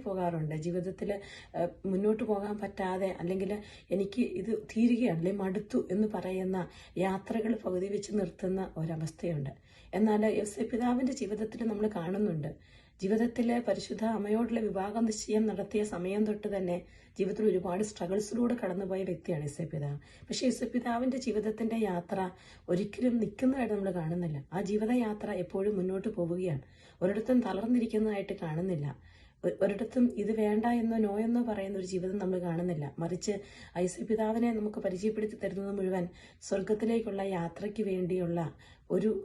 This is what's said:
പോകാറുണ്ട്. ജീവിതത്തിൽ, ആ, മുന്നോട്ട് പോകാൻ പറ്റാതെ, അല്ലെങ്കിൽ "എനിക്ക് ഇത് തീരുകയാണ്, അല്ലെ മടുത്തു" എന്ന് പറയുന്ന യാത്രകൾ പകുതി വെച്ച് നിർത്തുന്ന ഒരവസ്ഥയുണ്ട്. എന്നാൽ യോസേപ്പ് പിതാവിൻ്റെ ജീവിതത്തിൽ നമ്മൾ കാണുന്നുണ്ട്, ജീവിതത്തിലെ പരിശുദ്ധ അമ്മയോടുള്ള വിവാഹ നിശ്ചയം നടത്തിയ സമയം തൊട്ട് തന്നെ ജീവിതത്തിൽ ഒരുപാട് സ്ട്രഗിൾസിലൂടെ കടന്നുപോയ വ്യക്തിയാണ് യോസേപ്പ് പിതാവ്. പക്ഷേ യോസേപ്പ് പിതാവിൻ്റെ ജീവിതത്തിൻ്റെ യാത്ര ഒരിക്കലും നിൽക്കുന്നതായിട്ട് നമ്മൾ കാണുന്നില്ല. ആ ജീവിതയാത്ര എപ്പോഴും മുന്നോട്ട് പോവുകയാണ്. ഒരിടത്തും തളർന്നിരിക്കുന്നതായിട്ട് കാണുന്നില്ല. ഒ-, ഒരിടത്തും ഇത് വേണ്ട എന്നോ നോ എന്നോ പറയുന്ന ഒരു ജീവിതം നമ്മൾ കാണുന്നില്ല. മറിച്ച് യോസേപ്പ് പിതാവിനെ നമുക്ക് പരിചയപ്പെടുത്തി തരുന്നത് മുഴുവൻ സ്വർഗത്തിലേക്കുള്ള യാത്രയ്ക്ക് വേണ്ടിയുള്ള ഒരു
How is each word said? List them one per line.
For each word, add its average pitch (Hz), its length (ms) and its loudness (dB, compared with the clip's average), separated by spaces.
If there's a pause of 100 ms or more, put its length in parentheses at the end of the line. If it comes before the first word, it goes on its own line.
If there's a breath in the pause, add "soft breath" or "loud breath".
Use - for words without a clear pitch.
പോകാറുണ്ട്. 170 500 0 (100)
ജീവിതത്തിൽ, 185 460 -2 (440 loud breath)
ആ, 170 120 2 (180)
മുന്നോട്ട് 208 380 2
പോകാൻ 208 380 0
പറ്റാതെ, 190 480 -2 (120)
അല്ലെങ്കിൽ 190 300 -2 (380 loud breath)
"എനിക്ക് 196 320 0 (180)
ഇത് 220 120 -2 (220)
തീരുകയാണ്, 226 480 6
അല്ലെ 185 200 2
മടുത്തു" 202 380 0 (120)
എന്ന് 214 240 4
പറയുന്ന 185 520 -2 (300 loud breath)
യാത്രകൾ 214 560 0 (100)
പകുതി 185 260 0
വെച്ച് 208 300 -4
നിർത്തുന്ന 185 520 -2 (100)
ഒരവസ്ഥയുണ്ട്. 160 720 -4 (420 loud breath)
എന്നാൽ 214 280 4 (180)
യോസേപ്പ് 214 320 -2
പിതാവിൻ്റെ 247 420 2
ജീവിതത്തിൽ 214 580 -4
നമ്മൾ 208 160 0 (100)
കാണുന്നുണ്ട്, 175 540 0 (480 loud breath)
ജീവിതത്തിലെ 233 580 2 (100)
പരിശുദ്ധ 196 360 -2 (120)
അമ്മയോടുള്ള 220 460 2
വിവാഹ 202 380 -2
നിശ്ചയം 220 460 2
നടത്തിയ 202 380 0
സമയം 196 420 0
തൊട്ട് 208 300 -2
തന്നെ 180 300 -2 (280 loud breath)
ജീവിതത്തിൽ 202 380 0
ഒരുപാട് 180 320 0
സ്ട്രഗിൾസിലൂടെ 214 760 0
കടന്നുപോയ 190 440 -2
വ്യക്തിയാണ് 165 420 -2
യോസേപ്പ് 151 280 -6
പിതാവ്. 143 240 -4 (260 loud breath)
പക്ഷേ - 220 -2
യോസേപ്പ് 233 300 0
പിതാവിൻ്റെ 240 500 0
ജീവിതത്തിൻ്റെ 220 560 -2
യാത്ര 185 480 0 (400 loud breath)
ഒരിക്കലും 208 500 2
നിൽക്കുന്നതായിട്ട് 233 540 2
നമ്മൾ 196 240 0
കാണുന്നില്ല. 160 460 -2 (100)
ആ 190 80 -2
ജീവിതയാത്ര 214 680 0 (140)
എപ്പോഴും 196 360 0
മുന്നോട്ട് 190 380 0
പോവുകയാണ്. 175 440 0 (400 loud breath)
ഒരിടത്തും 220 460 4
തളർന്നിരിക്കുന്നതായിട്ട് 214 960 2
കാണുന്നില്ല. 156 520 -2 (480 soft breath)
ഒ-, - 200 2
ഒരിടത്തും 226 420 2 (100)
ഇത് 202 220 0
വേണ്ട 214 280 4 (160)
എന്നോ 226 240 2
നോ 202 140 0
എന്നോ 233 240 2
പറയുന്ന 196 380 -2
ഒരു 185 120 -6
ജീവിതം 185 300 -2
നമ്മൾ 185 240 0
കാണുന്നില്ല. 165 500 -2
മറിച്ച് 175 360 -2 (500 loud breath)
യോസേപ്പ് - 280 -2
പിതാവിനെ 220 420 2
നമുക്ക് 208 340 -2
പരിചയപ്പെടുത്തി 208 560 -2
തരുന്നത് 196 340 -4
മുഴുവൻ 185 300 0 (400 loud breath)
സ്വർഗത്തിലേക്കുള്ള 214 760 0 (160)
യാത്രയ്ക്ക് 196 540 -4
വേണ്ടിയുള്ള 175 600 0 (440 loud breath)
ഒരു 208 160 4 (140)